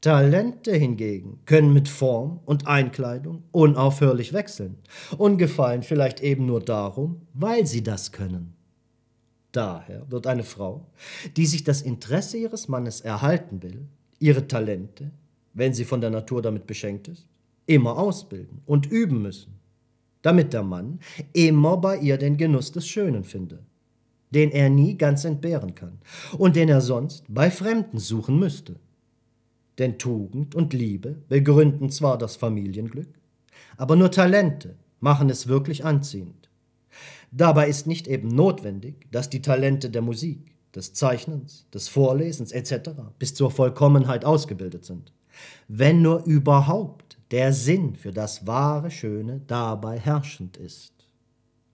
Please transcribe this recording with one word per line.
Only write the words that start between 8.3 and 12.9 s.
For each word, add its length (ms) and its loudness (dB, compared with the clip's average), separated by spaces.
Daher 560 -8
wird 180 -8
eine 160 -2
Frau, 440 -12
die 80 4
sich 180 -2
das 180 0
Interesse 560 -6
ihres 300 -8
Mannes 340 -8